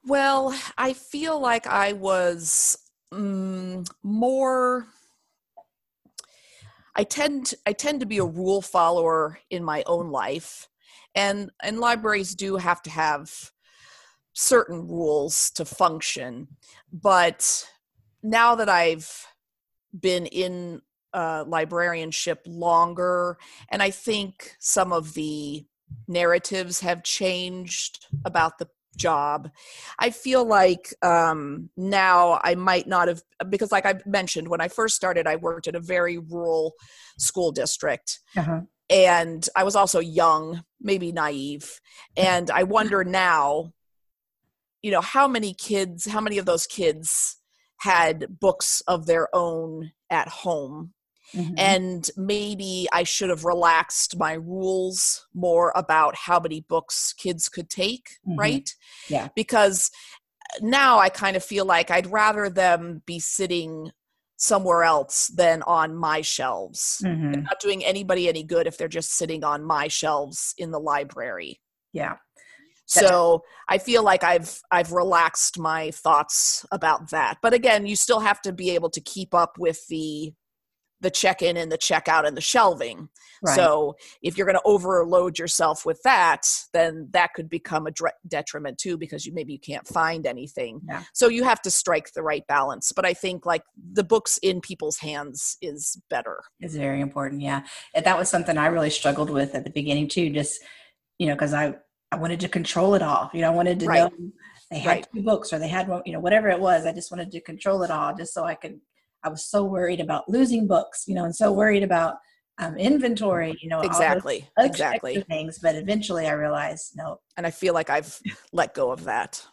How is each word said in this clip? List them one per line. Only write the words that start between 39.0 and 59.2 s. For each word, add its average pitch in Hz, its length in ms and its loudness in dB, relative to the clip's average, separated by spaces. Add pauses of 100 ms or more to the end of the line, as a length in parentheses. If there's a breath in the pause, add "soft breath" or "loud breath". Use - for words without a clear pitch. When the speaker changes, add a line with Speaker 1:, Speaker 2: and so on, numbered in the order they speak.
Speaker 1:
I 180 80 4
was 202 100 0
also 196 240 4
young, 165 640 2 (180)
maybe 190 320 -2
naive. 147 680 -6 (360 loud breath)
And 180 340 2
I 180 140 2
wonder 202 380 2
now, 165 680 2 (1120)
you 208 80 -4
know, 180 100 4
how 269 280 2
many 214 260 -2
kids, 190 520 -4
how 214 140 -4
many 208 180 -2
of 185 80 -2
those 170 200 0
kids 160 680 -2 (420)
had 170 640 2
books - 460 2
of 170 200 0
their 165 280 4
own 165 580 -4 (180)
at 165 180 0
home? 156 680 -6 (400 loud breath)
Speaker 2:
Mm-hmm. 175 240 -4
Speaker 1:
And 185 580 2
maybe 196 760 -4
I 175 120 2
should 185 260 -2
have 160 140 -2
relaxed 170 720 2
my 160 140 0
rules 185 1000 -4
more 175 440 2
about 156 400 4
how 175 240 2
many 160 220 -6
books - 500 -4
kids 175 360 -4
could - 220 -10
take, 220 460 -4 (100)
Speaker 2:
Mm-hmm. 180 140 -4
Speaker 1:
right? 247 340 -2 (340 loud breath)
Speaker 2:
Yeah. - 280 -4